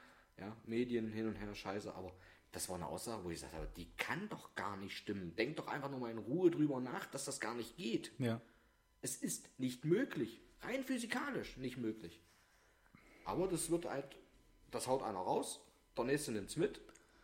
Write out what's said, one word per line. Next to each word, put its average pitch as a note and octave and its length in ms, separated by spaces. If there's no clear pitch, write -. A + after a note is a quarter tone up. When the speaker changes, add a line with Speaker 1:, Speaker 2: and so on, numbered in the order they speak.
Speaker 1:
Ja, G#2 160
Medien A2+ 460
hin A2 160
und G#2 80
her, G#2 200
scheiße. G2+ 400
Aber F#2 160
das - 160
war F#2 80
eine E2+ 120
Aussage, F#2 360
wo F2 60
ich E2+ 100
gesagt C#2 140
habe, D#2 140
die E2+ 100
kann G3+ 320
doch - 260
gar G2 220
nicht G2 200
stimmen. F#2 400
Denk B2+ 200
doch - 100
einfach C#3 220
nochmal B2 220
in A2+ 60
Ruhe D#3+ 340
drüber C#3+ 300
nach, A#2+ 260
dass - 180
das - 140
gar A2 160
nicht A2+ 220
geht. F3+ 420
Speaker 2:
Ja. A#2 220
Speaker 1:
Es C3 140
ist - 340
nicht B2+ 260
möglich. E3+ 560
Rein C4 220
physikalisch A#3+ 760
nicht B2+ 200
möglich. G#2+ 420
Aber D3 220
das E3 220
wird E3+ 160
halt, B2+ 300
das A#2 160
haut C3 160
einer G2 160
raus, D3+ 400
der A#2+ 80
nächste C#3+ 260
nimmt's G2+ 240
mit, E3 240